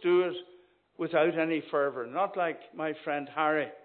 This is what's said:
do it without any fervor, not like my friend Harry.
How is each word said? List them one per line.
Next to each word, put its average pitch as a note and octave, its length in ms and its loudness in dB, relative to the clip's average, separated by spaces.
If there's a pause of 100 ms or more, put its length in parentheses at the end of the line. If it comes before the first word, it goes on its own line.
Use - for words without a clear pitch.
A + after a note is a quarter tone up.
do F3+ 200 4
it F3+ 140 0 (640)
without D#3+ 400 2
any D#3+ 340 0
fervor, C#3 340 0
not F#3+ 320 -2
like E3 220 -2 (160)
my D#3 180 -4 (100)
friend D3 320 -4
Harry. D3+ 320 2 (180)